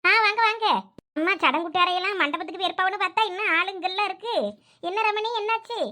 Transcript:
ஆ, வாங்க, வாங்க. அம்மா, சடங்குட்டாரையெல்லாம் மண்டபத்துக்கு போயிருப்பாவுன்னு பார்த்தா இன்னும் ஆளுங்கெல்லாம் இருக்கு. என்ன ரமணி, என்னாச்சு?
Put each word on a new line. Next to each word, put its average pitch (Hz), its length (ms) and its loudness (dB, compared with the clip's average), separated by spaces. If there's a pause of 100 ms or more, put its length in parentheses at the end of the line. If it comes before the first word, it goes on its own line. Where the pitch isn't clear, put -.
ஆ, 370 40 6 (140)
வாங்க, 427 220 2
வாங்க. 440 200 0 (500)
அம்மா, 339 160 0 (100)
சடங்குட்டாரையெல்லாம் 359 800 0
மண்டபத்துக்கு 330 400 -4
போயிருப்பாவுன்னு 370 420 0
பார்த்தா 370 260 0
இன்னும் 370 280 -2
ஆளுங்கெல்லாம் 370 520 -2
இருக்கு. 403 260 -6 (540)
என்ன 427 180 0
ரமணி, 427 220 0 (100)
என்னாச்சு? 453 400 -4 (120)